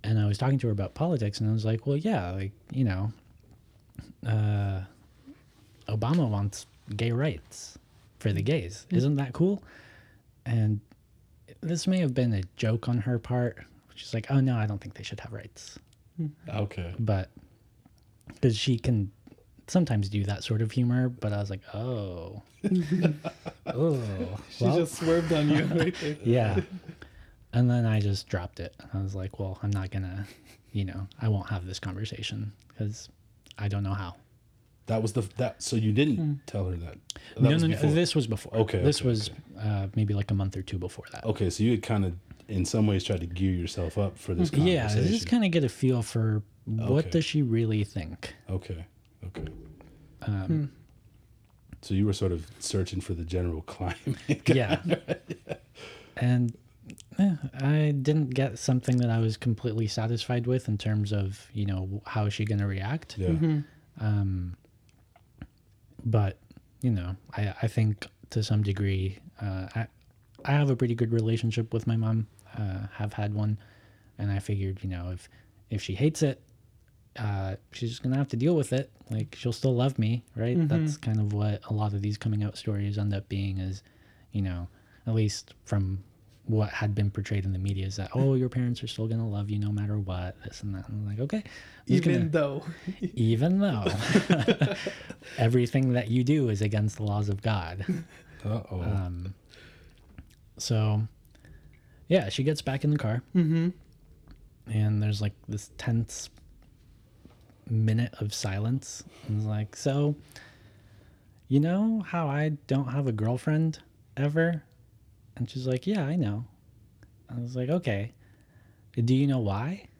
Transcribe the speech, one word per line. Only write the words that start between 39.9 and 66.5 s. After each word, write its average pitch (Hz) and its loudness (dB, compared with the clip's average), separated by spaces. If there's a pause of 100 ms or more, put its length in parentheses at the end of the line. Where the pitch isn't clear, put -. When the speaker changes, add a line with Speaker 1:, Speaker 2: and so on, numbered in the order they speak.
Speaker 1:
maybe, 104 2
like, 98 0
a 104 4
month 98 0
or 95 -4
two 95 -6
before - -6
that. - -12
Speaker 3:
Okay, 101 2
so 107 0
you 120 6
had 110 2
kinda, 98 0 (360)
in 95 0
some 110 2
ways, 98 2
tried 92 0
to 87 -6
gear 92 0
yourself 87 -4
up 98 -2
for - -6
this 147 2
Speaker 2:
Mm-hmm. 147 4
Speaker 1:
Yeah, 170 4
Speaker 3:
conversation. 120 4
Speaker 1:
just 226 -2
kinda 226 4
get 165 4
a 120 2
feel 127 2
for 110 0 (240)
what 117 2
Speaker 3:
Okay. - -8
Speaker 1:
does 165 2
she 151 0
really 113 2
think. 85 -10 (140)
Speaker 3:
Okay, 92 -6 (420)
okay. - -8 (800)
Speaker 1:
Um, 98 -2
Speaker 2:
Hmm. 156 2 (1160)
Speaker 3:
So - -4
you 98 4
were 101 2
sort 95 0
of 82 -4 (120)
searching 95 -2
for - -6
the 82 -4
general 85 0
<laughs> - -14
climate. - -4
Speaker 1:
Yeah. 131 2
Speaker 3:
<laughs> - -8
Speaker 1:
And, 123 2 (600)
eh, 190 4 (260)
I 151 4
didn't 143 2
get 135 0
something 127 2
that 123 4
I 117 4
was 110 2
completely 113 0
satisfied 117 -2
with 123 0
in 107 0
terms 107 0
of, 98 -2
you 104 -2
know, 95 -2
how 104 -2
is 104 0
she 107 -2
gonna 101 0
react? 98 -4
Speaker 3:
Yeah. 92 0
Speaker 2:
Mm-hmm. 156 2 (400)
Speaker 1:
Um, 95 0 (1500)
but, 107 2 (440)